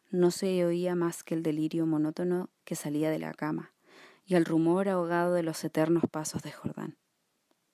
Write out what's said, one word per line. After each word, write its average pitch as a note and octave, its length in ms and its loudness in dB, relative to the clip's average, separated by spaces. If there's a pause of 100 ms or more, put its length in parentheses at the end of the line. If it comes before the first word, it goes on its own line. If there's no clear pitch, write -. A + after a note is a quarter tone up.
no F3 220 4
se F#3 340 0
oía F3 300 0
más E3+ 280 -2
que E3+ 120 -4
el E3 80 -4
delirio D#3 420 0
monótono D#3+ 640 0 (160)
que E3+ 100 -6
salía D3+ 360 -2
de D#3 80 -2
la D#3+ 140 -8
cama D#3+ 380 -6 (540)
y F#3+ 80 -2
el E3 100 6
rumor E3 460 2
ahogado F3 460 0
de E3+ 80 2
los D#3+ 200 -6
eternos D#3+ 460 2
pasos - 320 -6
de D3 100 -10
Jordán. - 460 -10 (760)